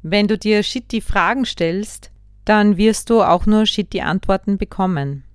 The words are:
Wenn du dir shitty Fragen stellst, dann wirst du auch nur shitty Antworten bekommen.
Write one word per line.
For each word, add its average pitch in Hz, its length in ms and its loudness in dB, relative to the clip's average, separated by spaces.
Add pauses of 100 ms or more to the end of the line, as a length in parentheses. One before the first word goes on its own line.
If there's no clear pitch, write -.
Wenn 208 200 2
du 214 80 0
dir 208 260 0
shitty 233 380 -6
Fragen 202 420 0
stellst, 180 680 -6 (340)
dann 208 320 4
wirst 214 320 2
du 226 140 4
auch 170 220 2
nur 214 200 4
shitty 202 340 -4
Antworten 190 580 -2
bekommen. 143 760 -4